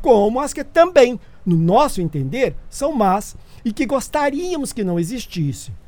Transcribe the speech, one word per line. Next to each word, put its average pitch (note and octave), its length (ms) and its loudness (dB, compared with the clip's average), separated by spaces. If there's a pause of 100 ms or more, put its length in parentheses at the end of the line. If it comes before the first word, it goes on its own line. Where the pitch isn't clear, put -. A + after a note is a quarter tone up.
como A3+ 400 4
as C#4+ 120 -4
que C#4+ 120 -8
também, D#4 560 4 (240)
no F3 120 2
nosso G3 440 2
entender, D#3+ 560 -2 (120)
são D4 240 -4
más G#3 440 0 (280)
e A3+ 80 -4
que B3+ 140 -2
gostaríamos C#4+ 880 -4
que A3+ 100 -4
não F3 160 0
existissem. E3+ 760 -6 (140)